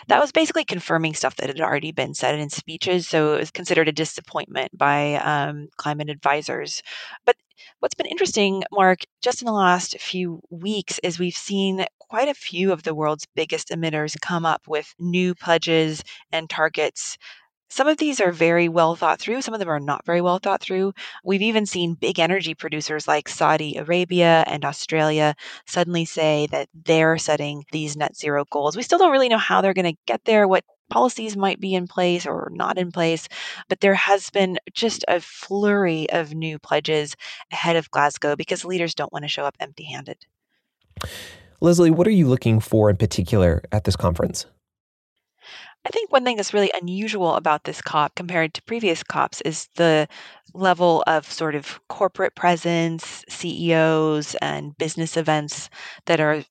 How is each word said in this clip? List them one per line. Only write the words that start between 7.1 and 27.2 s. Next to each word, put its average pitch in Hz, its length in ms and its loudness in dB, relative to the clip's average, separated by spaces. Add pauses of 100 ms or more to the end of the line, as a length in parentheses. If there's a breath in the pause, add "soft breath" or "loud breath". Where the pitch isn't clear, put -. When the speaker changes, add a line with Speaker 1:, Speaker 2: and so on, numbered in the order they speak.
Speaker 1:
But - 100 4 (440 soft breath)
what's - 160 -4
been - 100 -6
interesting, 202 680 0
Mark, 185 280 4 (240)
just 247 180 0
in 240 60 -6
the 226 40 -2
last 180 480 2
few 180 400 -6 (120)
weeks 190 500 -6
is 170 160 -2
we've 175 160 -2
seen 196 500 -2 (260)
quite 240 180 0
a 285 60 0
few 185 400 0
of 160 100 -6
the 160 100 -4
world's 151 320 -2 (100)
biggest 160 340 -4
emitters 156 500 -4
come 170 260 -4
up - 220 -2
with 151 320 -6
new 180 340 0
pledges 160 720 0 (300 loud breath)
and 160 160 -4
targets. - 680 -2 (520 loud breath)
Some 269 180 2
of 302 120 4
these 294 200 -2
are 185 140 2
very 170 340 4
well 165 300 2
thought - 240 0
through. 240 200 -4
Some 226 120 -8
of 214 80 -4
them 175 80 -6
are 151 100 0
not 143 260 -6
very 175 140 2
well 175 180 2
thought 196 220 -2
through. 190 340 -2 (300 loud breath)
We've 190 180 0
even 220 240 0
seen 175 280 -2
big - 260 -4
energy 165 340 0
producers 151 540 -6
like 151 220 0
Saudi 156 480 0
Arabia 175 680 4
and 143 200 -4
Australia 156 720 0 (300 loud breath)
suddenly 170 380 0
say 156 480 2
that 143 220 -4
they're 160 440 4
setting 147 540 -2